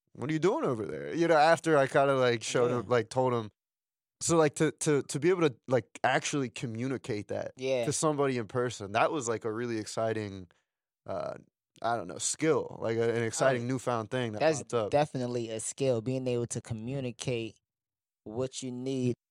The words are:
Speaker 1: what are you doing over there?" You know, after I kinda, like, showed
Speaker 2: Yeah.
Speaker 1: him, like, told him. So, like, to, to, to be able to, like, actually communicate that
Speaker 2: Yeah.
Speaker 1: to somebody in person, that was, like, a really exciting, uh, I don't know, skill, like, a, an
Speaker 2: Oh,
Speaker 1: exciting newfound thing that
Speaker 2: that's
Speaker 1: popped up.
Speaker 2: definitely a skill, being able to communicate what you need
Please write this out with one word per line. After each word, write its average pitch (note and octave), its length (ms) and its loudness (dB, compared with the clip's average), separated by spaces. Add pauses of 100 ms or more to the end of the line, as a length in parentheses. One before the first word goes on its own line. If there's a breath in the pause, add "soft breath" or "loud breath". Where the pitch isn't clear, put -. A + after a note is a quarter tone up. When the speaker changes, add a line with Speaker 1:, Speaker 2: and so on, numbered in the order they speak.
(140)
Speaker 1:
what A#2 160 -8
are - 20 -2
you D#3 80 -2
doing A#3 240 2
over A2 220 0
there?" C#2+ 280 -8
You E3 140 2
know, E3 80 6
after D#3 420 6
I C3+ 80 6
kinda, C#3 300 4
like, A#2+ 260 2
showed B2 300 2
Speaker 2:
Yeah. B2 80 0
Speaker 1:
him, G2 80 -8
like, A#2 220 2
told B2+ 240 2
him. A2 180 -4 (720)
So, E3 140 2
like, D#3 200 6
to, D#3 160 2
to, C#3+ 320 2
to - 160 -6
be E3 100 2
able E3+ 180 4
to, A#2 60 -2 (140)
like, A#2+ 360 0
actually C3+ 460 0
communicate A#2 760 -6
that - 280 -6
Speaker 2:
Yeah. B2+ 300 -2
Speaker 1:
to C#3+ 60 -2
somebody C#3 460 2
in A2 100 -6
person, A2+ 440 -4
that C3 200 2
was, C3 160 -4
like, A2+ 160 -4
a A2 80 -4
really A#2 260 -4
exciting, G#2+ 720 -4 (580)
uh, F#2+ 280 -6 (480)
I A#2 140 0
don't F#2 120 -8
know, F2 100 -10
skill, - 640 0
like, A2+ 160 0
a, A#2 80 2 (100)
an A#2 80 0
Speaker 2:
Oh, A2+ 40 0
Speaker 1:
exciting B2 420 2
newfound A#2+ 420 -4
thing B2 220 -2
that G#2+ 80 -6
Speaker 2:
that's D3+ 200 4
Speaker 1:
popped - 140 -10
up. G#2+ 160 0
Speaker 2:
definitely B2 600 0
a A2 100 -6
skill, B2+ 420 0
being C3 240 -4
able A#2+ 220 -2
to A#2 120 -6
communicate A#2+ 960 -6 (680)
what B2 380 -6
you B2+ 100 -8
need B2+ 420 -2 (160)